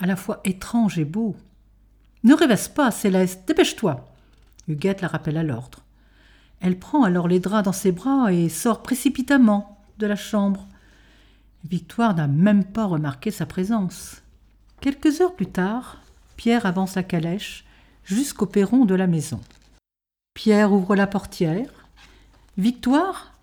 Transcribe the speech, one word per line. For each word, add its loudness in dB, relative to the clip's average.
à -2
la 0
fois -8
étrange 0
et 0
beau. « -4
Ne 10
rêvasse 4
pas, 0
Céleste, 0
dépêche-toi !» 0
Huguette -4
la -4
rappelle -4
à -2
l'ordre. -8
Elle 0
prend 0
alors 2
les 2
draps -2
dans 0
ses 0
bras 0
et 2
sort -2
précipitamment 2
de -2
la 0
chambre. -2
Victoire -2
n'a 0
même 4
pas -4
remarqué -4
sa -8
présence. -6
Quelques -2
heures 0
plus -4
tard, -6
Pierre 0
avance -2
la -2
calèche -6
jusqu'au -4
perron 2
de 2
la 2
maison. -2
Pierre 4
ouvre 2
la 2
portière. -4
Victoire, 0